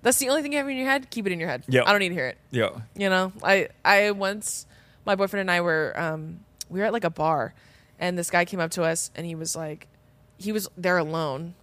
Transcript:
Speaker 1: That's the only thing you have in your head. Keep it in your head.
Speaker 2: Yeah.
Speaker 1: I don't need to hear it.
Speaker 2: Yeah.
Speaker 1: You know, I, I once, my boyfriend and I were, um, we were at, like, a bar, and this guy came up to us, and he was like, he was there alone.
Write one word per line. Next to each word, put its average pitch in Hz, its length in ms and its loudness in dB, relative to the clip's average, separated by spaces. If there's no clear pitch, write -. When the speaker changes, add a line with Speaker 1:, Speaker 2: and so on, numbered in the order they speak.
Speaker 1:
That's 247 160 4
the 262 120 0
only 294 120 2
thing 285 120 -4
you 294 40 0
have 277 100 -2
in 277 80 -4
your 262 140 -2
head. 269 220 0
Keep 208 160 -4
it 185 60 0
in 170 60 -4
your 165 100 -4
head. 131 180 -6
Speaker 2:
Yeah. 127 180 4
Speaker 1:
I 190 60 6
don't 202 80 6
need 196 100 2
to 175 60 -4
hear 147 140 -2
it. - 80 -10
Speaker 2:
Yeah. 113 200 2
Speaker 1:
You 196 160 0
know, 185 200 2
I, 196 240 4
I 202 260 6
once, 202 540 -4
my 202 80 2
boyfriend 196 280 0
and 185 100 0
I 175 100 2
were, 160 340 0
um, 160 440 -6
we 185 120 -6
were 202 80 0
at, 208 60 0
like, 233 100 -2
a 165 80 2
bar, 151 420 0
and 180 180 -2
this 170 140 -4
guy 175 140 4
came 185 140 -8
up 165 120 0
to 180 120 -2
us, 165 300 -2
and 170 140 -8
he 170 80 -8
was 160 200 -6
like, 156 320 -10
he 196 120 -6
was 214 160 -4
there 180 200 2
alone. 156 640 -2